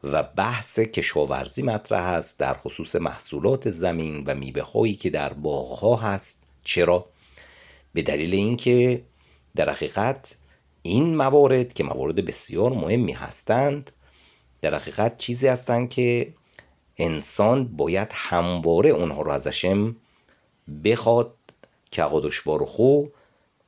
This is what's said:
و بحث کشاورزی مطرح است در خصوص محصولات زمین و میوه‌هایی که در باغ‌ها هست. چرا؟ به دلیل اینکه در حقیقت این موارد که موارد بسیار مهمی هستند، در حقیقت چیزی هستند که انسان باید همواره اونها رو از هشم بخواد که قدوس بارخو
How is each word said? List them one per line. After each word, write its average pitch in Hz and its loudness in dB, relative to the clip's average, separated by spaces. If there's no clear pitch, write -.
و 71 0
بحث 110 -2
کشاورزی 71 -2
مطرح 107 -2
است 87 -2
در 67 0
خصوص - -8
محصولات 87 -2
زمین 82 -4
و 69 -4
میوه‌هایی 69 -2
که - -4
در 71 -4
باغ‌ها 76 0
هست. 104 -4
چرا؟ 87 2
به 82 -2
دلیل 76 0
اینکه 123 2
در 76 2
حقیقت 92 -4
این 143 2
موارد 135 6
که 98 -2
موارد 76 -4
بسیار - -2
مهمی 117 0
هستند، 139 -2
در 76 0
حقیقت 87 -2
چیزی 123 -2
هستند 123 0
که 120 0
انسان 104 0
باید 85 -2
همواره 87 2
اونها 76 0
رو 76 -2
از 69 -2
هشم 101 0
بخواد 117 4
که 82 0
قدوس 76 0
بارخو 127 2